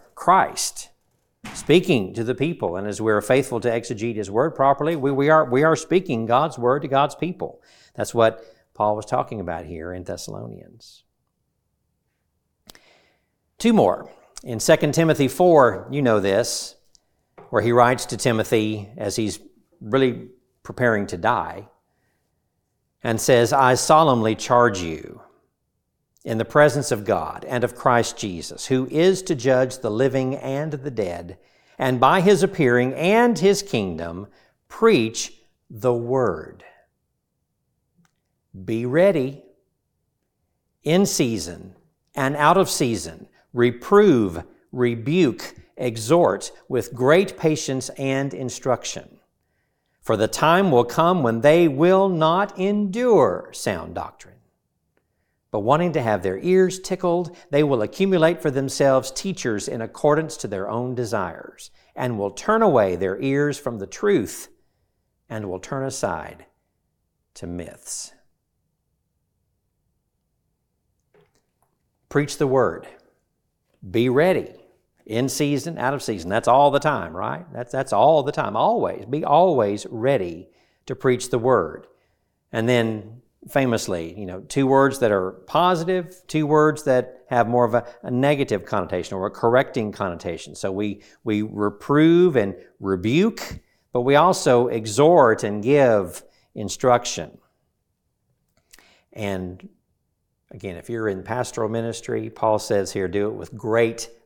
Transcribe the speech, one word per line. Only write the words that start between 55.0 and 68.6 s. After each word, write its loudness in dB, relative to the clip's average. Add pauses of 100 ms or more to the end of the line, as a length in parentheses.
but -4
wanting 2
to 0
have 0
their -2
ears 2
tickled, -4 (140)
they 2
will 2
accumulate 0
for -2
themselves 0
teachers -6
in -6
accordance -2
to -10
their -6
own -6
desires, -8 (240)
and -4
will -4
turn 0
away 4
their -4
ears -2
from -8
the -10
truth -2 (800)
and -8
will -8
turn -8
aside -6 (880)
to -14
myths." -14 (4000)